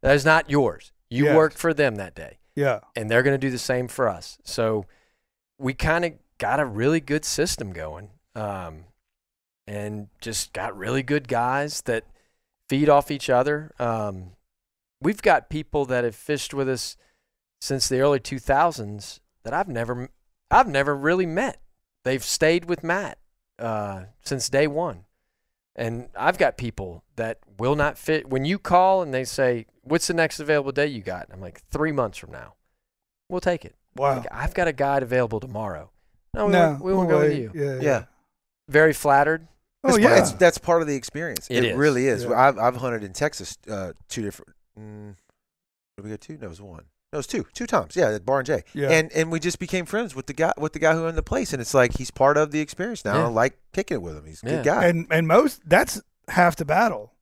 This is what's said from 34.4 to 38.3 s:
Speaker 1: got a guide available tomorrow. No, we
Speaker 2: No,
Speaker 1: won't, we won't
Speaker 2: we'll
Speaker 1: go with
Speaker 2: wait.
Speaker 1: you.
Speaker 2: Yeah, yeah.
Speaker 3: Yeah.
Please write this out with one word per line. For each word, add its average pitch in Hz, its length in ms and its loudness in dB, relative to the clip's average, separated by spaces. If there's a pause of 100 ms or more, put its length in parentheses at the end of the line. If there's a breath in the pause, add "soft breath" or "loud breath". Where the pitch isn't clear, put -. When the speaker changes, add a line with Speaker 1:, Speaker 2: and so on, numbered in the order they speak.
Speaker 1:
got 180 140 0
a 156 40 -2
guide 139 300 0
available 120 380 0
tomorrow. 104 500 -10 (440)
No, 214 120 0
we 196 60 4
Speaker 2:
No, 175 180 6
Speaker 1:
won't, 143 140 -6
we 185 100 0
won't 185 140 2
Speaker 2:
we'll 156 100 4
Speaker 1:
go 147 40 4
with 151 100 4
Speaker 2:
wait. - 100 -2
Speaker 1:
you. 110 120 -8
Speaker 2:
Yeah, 143 200 -4
yeah. 131 60 -6
Speaker 3:
Yeah. 135 240 0 (640)